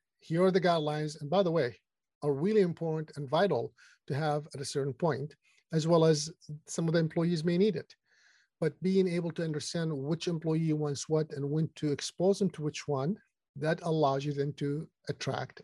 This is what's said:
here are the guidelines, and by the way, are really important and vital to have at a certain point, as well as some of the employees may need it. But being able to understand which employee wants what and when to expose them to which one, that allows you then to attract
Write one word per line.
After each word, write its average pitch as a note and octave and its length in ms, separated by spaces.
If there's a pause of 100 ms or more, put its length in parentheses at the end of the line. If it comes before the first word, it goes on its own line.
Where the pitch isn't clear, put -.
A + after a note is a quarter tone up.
(200)
here E3 240
are F#3+ 80
the F3+ 100
guidelines, D3+ 580
and C#3+ 100
by F#3 140
the E3+ 80
way, D3+ 240 (460)
are D3 100
really G3 300
important D#3+ 560
and D3 120
vital D#3 440 (340)
to A#2+ 60
have D3+ 400
at C3+ 80
a C3+ 40
certain C#3 280
point, D3 420 (380)
as D#3+ 140
well E3 180
as D#3 260 (360)
some E3+ 200
of D#3+ 60
the E3+ 60
employees E3 440
may F3 140
need G3 180
it. - 180 (680)
But D#3 200
being F#3+ 260
able E3+ 240
to E3+ 120
understand D#3+ 480
which D3 360
employee D#3+ 460
wants D3 360
what D#3 220
and C#3+ 180
when D#3 260
to D3+ 160
expose F#3 480
them F#3+ 120
to - 100
which D3 260
one, C#3+ 300 (380)
that D#3 260
allows C#3+ 420
you D3 100
then C#3 200
to D3 340 (220)
attract - 540